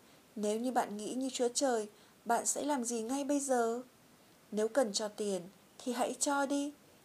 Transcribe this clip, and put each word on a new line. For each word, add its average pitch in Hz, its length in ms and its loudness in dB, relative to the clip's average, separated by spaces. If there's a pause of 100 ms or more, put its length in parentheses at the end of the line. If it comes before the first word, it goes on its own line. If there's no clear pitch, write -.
(360)
nếu 208 240 0
như 247 120 -2
bạn 226 260 0
nghĩ 214 160 -6
như 262 160 -2
Chúa 240 240 0
Trời, 240 340 2 (380)
bạn 226 200 2
sẽ - 180 0
làm 277 200 0
gì 233 180 -2
ngay 269 220 -2
bây 285 160 2
giờ? 247 420 2 (680)
Nếu 214 160 2
cần 220 260 2
cho 214 140 -2
tiền, 202 340 -2 (360)
thì 247 160 -4
hãy 247 260 0
cho 285 260 2
đi. 285 280 0 (320)